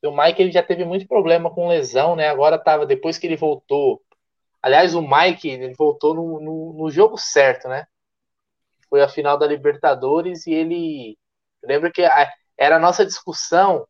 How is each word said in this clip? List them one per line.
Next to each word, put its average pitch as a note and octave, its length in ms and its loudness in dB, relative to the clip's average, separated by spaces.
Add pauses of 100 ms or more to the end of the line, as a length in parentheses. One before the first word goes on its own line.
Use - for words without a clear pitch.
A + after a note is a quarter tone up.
O D3 100 -4
Mike, E3 260 2
ele F#3 100 2
já F3 100 2
teve F3 240 -2
muito F#3+ 220 -6
problema E3+ 420 2
com F3 180 -6
lesão, D3+ 480 0
né? D#3 140 -2
Agora D3+ 300 2
tava, D3+ 260 2
depois C#3 320 -2
que - 80 -10
ele E3 100 -2
voltou. C#3+ 640 -2 (600)
Aliás, D#3+ 320 4
o E3+ 80 -2
Mike, D#3 480 0
ele B2+ 240 -10
voltou D3+ 400 0
no, E3 260 -8
no, D#3+ 340 -12
no D#3 180 -6
jogo G3 260 2
certo, C3 500 0
né? C3+ 200 -10 (1000)
Foi C#3+ 120 2
a C#3 80 4
final C#3+ 280 -2
da D3+ 80 0
Libertadores D3 1000 -2
e E3 60 -2
ele, D#3+ 640 -6 (440)
lembra D3 300 -2
que F3 140 0
a, D3 260 4 (240)
era D#3 220 4
a - 20 4
nossa F3+ 260 2
discussão F3+ 840 -2